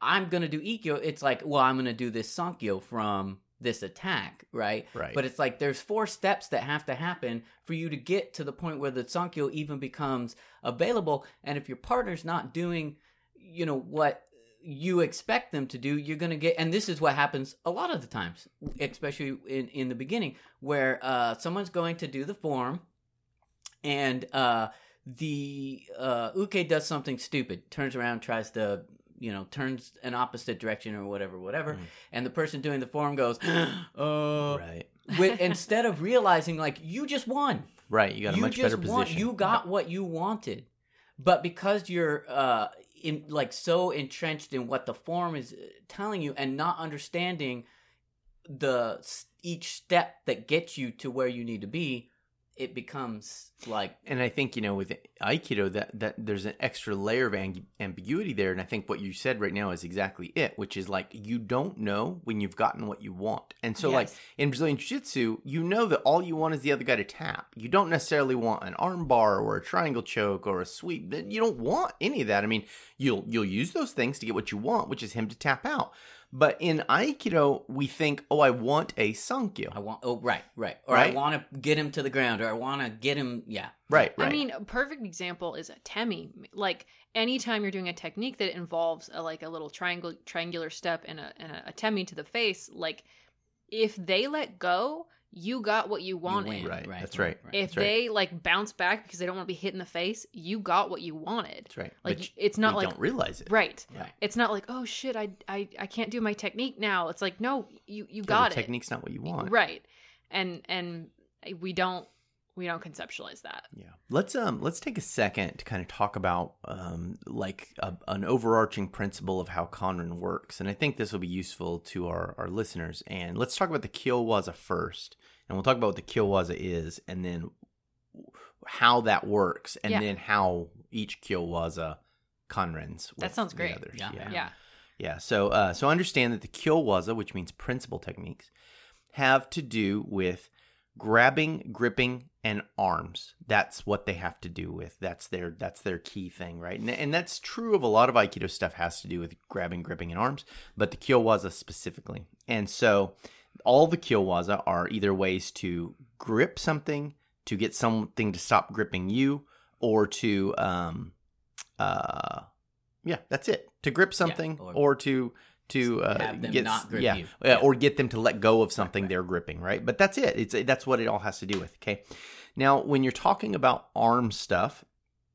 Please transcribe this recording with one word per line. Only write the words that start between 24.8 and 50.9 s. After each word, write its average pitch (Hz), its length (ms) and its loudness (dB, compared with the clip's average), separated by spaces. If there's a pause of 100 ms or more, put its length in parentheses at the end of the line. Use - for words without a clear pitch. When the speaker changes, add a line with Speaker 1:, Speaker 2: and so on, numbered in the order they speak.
Speaker 1:
the, 139 800 -6 (120)
uh, 120 400 0
uke 196 320 0
does 156 180 2
something 139 320 -4
stupid, 123 520 -6
turns 135 240 -4
around, 120 260 -2
tries 113 320 -4
to, 101 300 -2 (380)
you 113 120 -6
know, 95 200 -8
turns 131 400 -6 (100)
an 123 120 -6
opposite 120 440 -4
direction 110 380 -4
or 101 100 -8
whatever, 98 320 -6
whatever, 143 360 -6
Speaker 2:
Mm. 95 60 -10 (320)
Speaker 1:
and 123 140 -4
the 127 40 -6
person 151 300 -2
doing 143 200 -2
the 127 60 -4
form 147 280 -2
goes, 127 240 2
<gasps> - 60 -8
"Uh," 151 1120 0
Speaker 2:
Right. 85 260 -10 (340)
Speaker 1:
with, 190 220 6
instead 196 460 2
of 156 160 -2
realizing, 175 540 4
like, 151 260 -2
you 208 240 -6
just 247 220 -2
won. 262 340 2 (260)
Speaker 2:
Right, 107 260 4
you 107 100 -4
got 101 100 2
a - 20 2
Speaker 1:
You 98 60 2
Speaker 2:
much - 140 0
better 113 200 4
Speaker 1:
just 165 120 -2
won. 226 160 2
Speaker 2:
position. 165 160 -2
Speaker 1:
You 233 120 0
got 202 340 2
Speaker 2:
Yeah. 175 40 -6
Speaker 1:
what 185 180 0
you 185 140 -4
wanted. 175 640 -4 (520)
But 170 240 6
because 185 460 -2
you're, 165 400 0
uh, 123 400 2 (340)
in, 156 260 -2
like, 143 240 -2
so 175 380 2
entrenched 147 600 -4
in 127 140 -2
what 131 200 -2
the 113 80 -4
form 170 420 -2
is, 120 160 -8
uh, - 40 -18 (300)
telling 202 340 -4
you 143 160 -4
and 135 200 -2
not 160 220 0
understanding 151 840 -4 (840)
the 127 520 0
s-, - 260 -10 (160)
each 170 320 -8
step - 420 2 (100)
that 117 220 -2
gets 165 280 0
you 127 140 -4